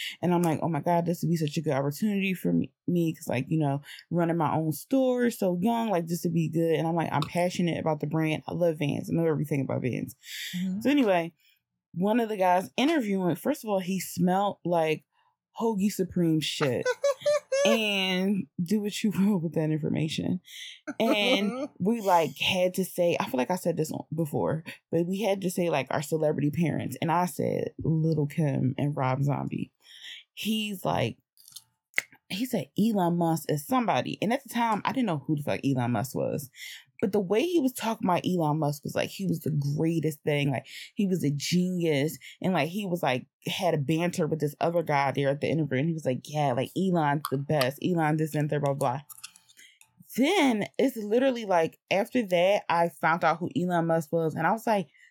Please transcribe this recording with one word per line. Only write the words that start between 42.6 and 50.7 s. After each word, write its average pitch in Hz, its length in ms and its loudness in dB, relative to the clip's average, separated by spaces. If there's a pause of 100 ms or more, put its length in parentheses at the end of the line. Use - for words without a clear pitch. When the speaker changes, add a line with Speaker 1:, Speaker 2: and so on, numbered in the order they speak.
Speaker 1:
he 202 160 -6
was, 175 160 -2
like, 131 240 0 (200)
had 175 280 0
a 156 40 2
banter 165 480 0
with 156 140 -4
this 147 220 -2
other 170 200 2
guy 139 300 2
there 139 160 0
at 147 140 -2
the - 60 0
interview. 139 300 0
And 156 100 0
he 165 60 -2
was 160 120 -8
like, 127 180 -2
"Yeah, 147 300 0
like, 131 220 -2
Elon's 160 540 2
the 135 80 -2
best. 139 460 0
Elon 160 320 2
this 151 180 -2
and 151 140 0
third, 147 140 -2
blah, 139 120 0
blah, 139 240 0
blah." 151 40 -12 (1120)
Then 269 500 4 (120)